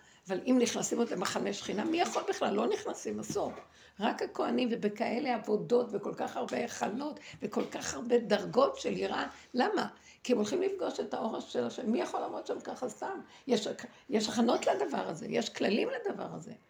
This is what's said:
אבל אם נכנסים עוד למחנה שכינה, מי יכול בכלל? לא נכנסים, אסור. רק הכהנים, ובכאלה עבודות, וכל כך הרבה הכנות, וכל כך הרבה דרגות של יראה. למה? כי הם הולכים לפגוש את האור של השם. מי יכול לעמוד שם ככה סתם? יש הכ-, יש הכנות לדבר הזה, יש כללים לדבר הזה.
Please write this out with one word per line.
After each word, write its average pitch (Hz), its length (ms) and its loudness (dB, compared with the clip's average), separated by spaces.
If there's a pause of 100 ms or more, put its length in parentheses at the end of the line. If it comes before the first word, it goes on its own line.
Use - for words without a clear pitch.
(280)
אבל 180 180 0
אם 254 160 8
נכנסים - 360 0
עוד 233 120 2
למחנה 185 420 0
שכינה, 202 320 -2
מי 330 160 2
יכול - 280 2
בכלל? 240 260 0
לא 220 120 2
נכנסים, 220 540 -2
אסור. 269 320 -2 (480)
רק 233 220 0
הכהנים, 247 500 0
ובכאלה 214 600 0
עבודות, 214 580 2
וכל 202 240 -4
כך - 200 -4
הרבה - 280 -2
הכנות, 262 560 -4 (220)
וכל - 280 -2
כך - 240 -6
הרבה 240 240 4
דרגות 196 580 2
של - 200 -2
יראה. 190 300 -2 (280)
למה? 262 340 2 (340)
כי 254 100 2
הם 233 60 6
הולכים 214 240 2
לפגוש - 380 -2
את - 140 -4
האור 233 260 -2
של 240 240 -2
השם. 226 260 -2
מי 254 100 2
יכול 349 200 -2
לעמוד - 260 -6
שם - 140 -4
ככה - 280 -6
סתם? 370 320 -6 (260)
יש 240 200 2
הכ-, - 200 -6 (240)
יש 214 180 2
הכנות 233 380 4
לדבר 269 420 2
הזה, 165 200 -6
יש - 200 0
כללים 262 400 2
לדבר 480 440 -4
הזה. 160 200 -10 (180)